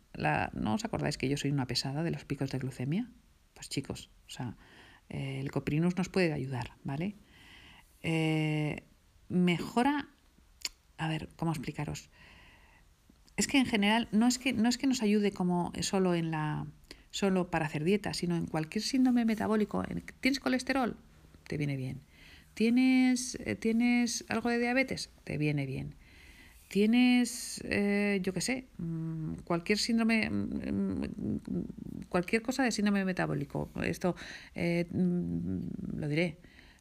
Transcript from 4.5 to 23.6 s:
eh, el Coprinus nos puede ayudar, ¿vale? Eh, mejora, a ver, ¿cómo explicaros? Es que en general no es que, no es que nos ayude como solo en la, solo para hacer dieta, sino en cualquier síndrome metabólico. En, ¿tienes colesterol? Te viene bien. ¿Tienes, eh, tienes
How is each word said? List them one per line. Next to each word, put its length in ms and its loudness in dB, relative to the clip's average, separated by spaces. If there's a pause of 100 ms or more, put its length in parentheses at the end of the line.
eh, 320 -6
el 120 -6
Coprinus 440 0
nos 140 -2
puede 240 2
ayudar, 380 -6 (120)
¿vale? 320 -4 (840)
Eh, 800 0 (460)
mejora, 800 2 (880)
a 100 -2
ver, 280 -4
¿cómo 160 -2
explicaros? 580 -6 (1300)
Es 100 -2
que 120 4
en 60 6
general 460 2
no 160 4
es 120 2
que, 120 -2
no 160 2
es 100 0
que 100 0
nos 140 2
ayude 300 4
como 400 0 (100)
solo 340 2
en 160 0
la, 360 -2 (440)
solo 380 2
para 180 0
hacer 180 -2
dieta, 280 2
sino 220 -2
en 100 -2
cualquier 380 -4
síndrome 400 4
metabólico. 640 0
En, 160 -6 (160)
¿tienes 220 0
colesterol? 560 0 (500)
Te 80 -6
viene 220 -2
bien. 240 -6 (540)
¿Tienes, 800 4 (100)
eh, 100 0
tienes 720 2